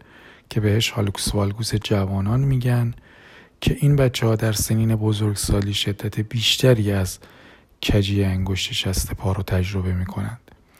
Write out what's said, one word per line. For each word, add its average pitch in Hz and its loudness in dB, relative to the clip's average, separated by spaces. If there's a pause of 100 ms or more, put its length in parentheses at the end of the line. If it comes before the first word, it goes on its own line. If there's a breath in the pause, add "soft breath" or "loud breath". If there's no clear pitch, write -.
(500 loud breath)
که - -4
بهش 107 2
هالوکس - -4
والگوس 104 -2
جوانان 98 0
می‌گن 123 0 (680 loud breath)
که - 0
این 143 4
بچه‌ها 123 2
در 110 2
سنین 110 2
بزرگسالی 104 0
شدت 104 -4
بیشتری 110 2
از 95 -2 (640 loud breath)
کجی 98 2
انگشت 92 -2
شست - -4
پا - -4
رو 92 -4
تجربه 92 -2
می‌کنند. 98 -6 (400 loud breath)